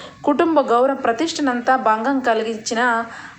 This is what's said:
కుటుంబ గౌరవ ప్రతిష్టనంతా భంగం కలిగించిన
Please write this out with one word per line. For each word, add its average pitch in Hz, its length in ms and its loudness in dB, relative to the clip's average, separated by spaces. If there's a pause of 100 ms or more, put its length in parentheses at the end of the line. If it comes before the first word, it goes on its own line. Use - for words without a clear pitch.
(240)
కుటుంబ 311 360 2
గౌరవ 254 340 2
ప్రతిష్టనంతా 262 800 0
భంగం 226 440 0
కలిగించిన 226 840 0 (340)